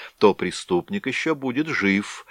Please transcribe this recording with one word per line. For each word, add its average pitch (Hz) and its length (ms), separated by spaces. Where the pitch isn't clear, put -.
то 101 160
преступник 98 720
еще 151 300
будет 135 320
жив, 101 640